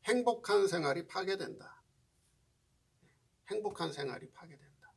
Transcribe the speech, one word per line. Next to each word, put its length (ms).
행복한 640
생활이 380
파괴된다. 760
행복한 460
생활이 360
파괴된다. 680